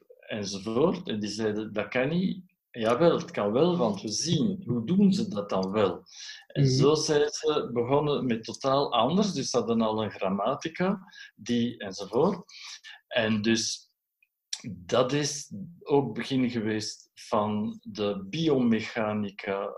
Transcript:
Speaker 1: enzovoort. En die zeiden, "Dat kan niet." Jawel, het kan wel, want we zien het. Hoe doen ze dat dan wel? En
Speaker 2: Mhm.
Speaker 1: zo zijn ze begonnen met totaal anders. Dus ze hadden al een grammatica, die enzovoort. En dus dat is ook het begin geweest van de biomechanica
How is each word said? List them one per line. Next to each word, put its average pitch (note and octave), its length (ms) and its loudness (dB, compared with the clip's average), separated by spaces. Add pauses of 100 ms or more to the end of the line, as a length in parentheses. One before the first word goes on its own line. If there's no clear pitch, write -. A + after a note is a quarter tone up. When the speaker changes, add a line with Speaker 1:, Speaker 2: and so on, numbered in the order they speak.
(180)
Speaker 1:
enzovoort. A2 920 -2
En G#2+ 120 -4
die G#2 100 -4
zeiden, G#2+ 420 -2
"Dat G#2 160 -4
kan B2+ 200 0
niet." F3+ 340 -2 (280)
Jawel, B2 480 4
het - 120 -8
kan G#2 220 0
wel, E3+ 240 4
want G#2+ 260 0
we A2+ 60 -8
zien C#3 420 0
het. F#2 140 -6
Hoe A2+ 220 -2
doen F#3+ 260 6
ze A2 160 0
dat G2+ 220 -6
dan F#2+ 200 0
wel? G2 340 0 (420)
En - 160 0
Speaker 2:
Mhm. C3 100 6
Speaker 1:
zo C#3+ 220 6
zijn D3+ 340 2
ze D3+ 440 -2
begonnen C3 540 0
met A2+ 180 -2
totaal C3+ 480 0
anders. E3+ 400 2
Dus C3+ 180 -4
ze - 60 -2
hadden A2+ 240 2
al A2 220 2
een G#2 80 -2
grammatica, C#3 920 -2 (340)
die A#2 440 -2
enzovoort. G#2 720 -2 (540)
En A2 360 0
dus - 480 0 (880)
dat B2 360 0
is D3 400 -2 (280)
ook C#3+ 240 2
het A2 100 -6
begin B2 360 0
geweest G#2+ 640 -4
van G#2+ 680 -2
de G2+ 460 -4
biomechanica G#2+ 1500 0